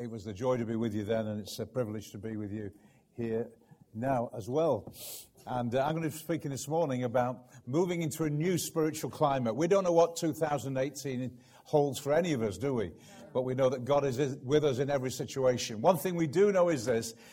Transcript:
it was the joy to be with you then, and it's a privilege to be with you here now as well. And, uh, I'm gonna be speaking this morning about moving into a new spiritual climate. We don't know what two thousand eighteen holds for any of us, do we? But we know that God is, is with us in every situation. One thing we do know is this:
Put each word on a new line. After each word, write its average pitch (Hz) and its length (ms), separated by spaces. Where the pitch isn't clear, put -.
it 120 100
was 110 140
the 110 80
joy 127 240
to 117 80
be 113 100
with 113 200
you 104 100
then, 110 220
and 107 120
it's 98 200
a 110 80
privilege 110 460
to 107 60
be 110 200
with 104 120
you 104 200
here 113 320
now 123 400
as 107 140
well. 139 420
And, 120 280
uh, 135 100
I'm 160 120
gonna 165 120
be - 80
speaking 156 340
this 131 160
morning 143 380
about 123 400
moving 170 340
into 160 240
a 151 60
new 160 260
spiritual 151 540
climate. 135 440
We 160 140
don't 196 160
know 175 80
what 170 240
two 160 160
thousand 135 460
eighteen 131 520
holds 143 340
for 143 160
any 170 180
of 117 100
us, 101 140
do 135 160
we? 104 180
But 127 80
we 127 120
know 131 140
that 127 160
God 139 220
is, 120 120
is 139 240
with 143 220
us 131 140
in 139 100
every 131 220
situation. 123 720
One 175 160
thing 185 160
we 165 120
do 190 260
know 175 180
is 123 160
this: 117 260